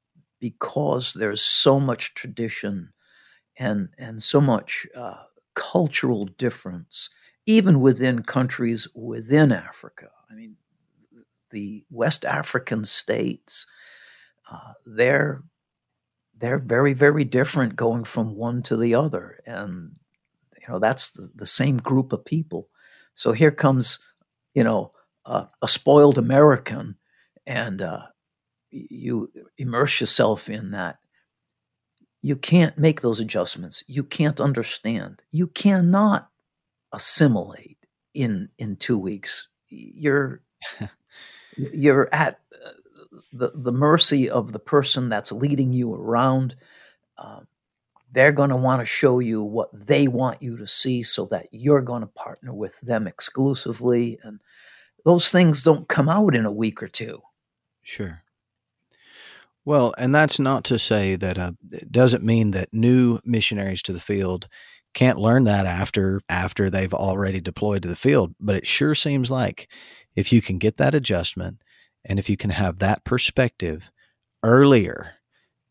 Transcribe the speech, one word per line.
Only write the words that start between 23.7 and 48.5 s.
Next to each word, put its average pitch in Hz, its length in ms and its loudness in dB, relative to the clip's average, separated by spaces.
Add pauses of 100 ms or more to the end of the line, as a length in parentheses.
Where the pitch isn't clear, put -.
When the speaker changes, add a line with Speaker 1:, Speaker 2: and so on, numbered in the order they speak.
Speaker 1:
you 123 80 4
know, 113 280 -2 (340)
uh, 120 200 -4 (160)
a 117 60 -2
spoiled 143 500 6
American, 131 800 4 (500)
and, 117 360 -6
uh, 82 220 -8 (680)
y-, - 180 -16
you 123 420 -8 (260)
immerse 127 420 -2
yourself 110 500 0
in 107 220 -10
that. 92 260 -8 (1200)
You 143 140 -2
can't 160 420 2
make 151 240 2
those 117 180 0
adjustments. 92 680 -6
You 135 160 -6
can't 147 360 -2
understand. 113 920 -4
You 170 160 0
cannot 196 840 2 (640)
assimilate - 840 0 (360)
in, 107 440 -4
in 104 180 -8
two 117 220 -2
weeks. 95 500 -10 (220)
You're, 135 720 -4 (380)
Speaker 2:
<laughs> - 800 -18
Speaker 1:
you're 139 560 2
at, 151 260 -2 (140)
uh, - 180 -20 (640)
the, 123 220 -4
the 123 160 -6
mercy 143 580 4
of 120 220 -2
the - 80 -10
person 131 500 0
that's 104 220 -4
leading 135 420 0
you 123 200 -2
around. 127 640 0 (640)
Uh, - 240 -20 (720)
they're 131 200 4
gonna 143 260 0